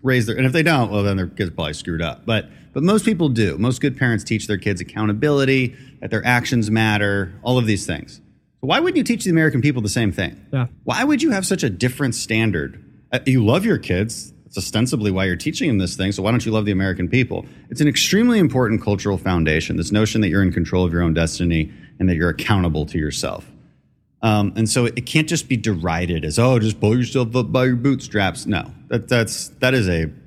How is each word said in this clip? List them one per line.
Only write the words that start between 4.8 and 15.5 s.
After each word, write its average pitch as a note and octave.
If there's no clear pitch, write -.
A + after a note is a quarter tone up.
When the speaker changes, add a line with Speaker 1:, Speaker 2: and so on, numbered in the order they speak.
Speaker 1:
accountability, C3
that B2
their A2+
actions A#2+
matter, G2+
all B2+
of A#2+
these G#2
things. -
So C3
why G3
wouldn't F4
you C4+
teach -
the F#3
American D3+
people C3
the G#2
same A2
thing? -
Speaker 2:
Yeah. B2+
Speaker 1:
Why B2+
would C#4+
you D#4+
have F#3+
such F#3+
a B2+
different B2+
standard? G#2+
Uh, B2
you B2+
love D3+
your F#3+
kids. G2
That's -
ostensibly A2
why F#2+
you're F2+
teaching D#3